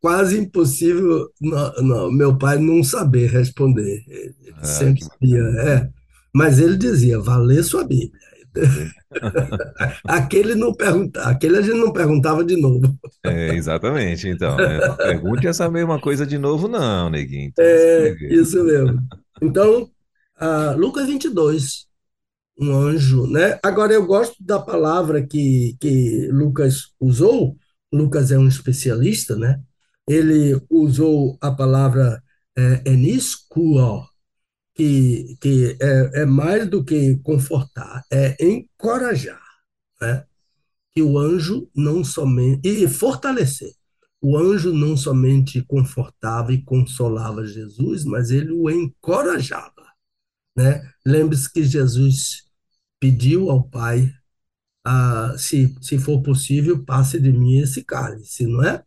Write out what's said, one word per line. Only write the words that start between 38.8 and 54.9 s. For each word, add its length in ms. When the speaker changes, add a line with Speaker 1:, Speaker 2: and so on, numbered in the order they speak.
Speaker 1:
né? 220
Que 80
o 180
anjo 560
não 280
somente, 640
e 200
fortalecer. 840
O 160
anjo 360
não 220
somente 680
confortava 880
e 100
consolava 840
Jesus, 600
mas 260
ele 220
o 160
encorajava, 1160
né? 340
Lembre-se 460
que 120
Jesus 800
pediu 500
ao 120
Pai, 480
ah, 520